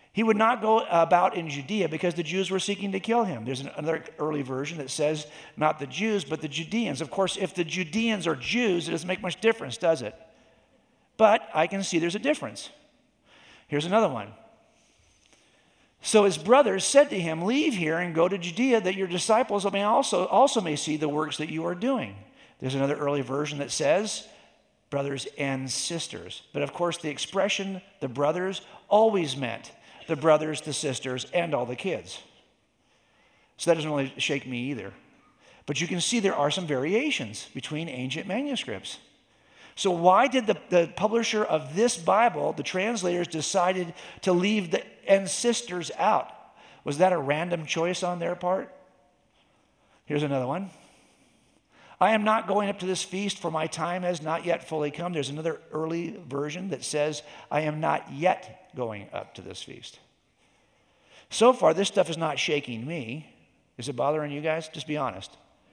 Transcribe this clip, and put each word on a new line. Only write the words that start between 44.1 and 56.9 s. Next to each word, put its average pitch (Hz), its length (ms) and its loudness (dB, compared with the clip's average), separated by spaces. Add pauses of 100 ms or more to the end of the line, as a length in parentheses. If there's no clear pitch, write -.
to 185 100 4
leave 190 380 2
the 185 120 0 (240)
"and 196 220 6
sisters" 180 680 -2
out? 175 360 2 (500)
Was 143 140 -4
that 180 160 6
a 170 60 2
random 156 480 -2
choice 175 340 0
on 175 160 -2
their 170 180 -2
part? 180 380 -2 (1300)
Here's 147 180 0
another 139 240 -2
one. 180 240 -6 (1300)
"I 196 100 4
am 214 120 2
not 214 240 0
going 202 220 0
up - 100 -6
to 180 60 -6
this 185 180 -4
feast, 196 360 -6
for 170 120 -4
my 160 160 -4
time 175 360 -6
has 175 180 -2
not 165 240 -4
yet 170 220 -2
fully 147 240 -2
come." 175 220 -6
There's 139 160 -4
another 156 320 -4 (100)
early 160 460 -4 (100)
version 143 420 -6
that 127 140 -6
says, 151 400 -2 (280)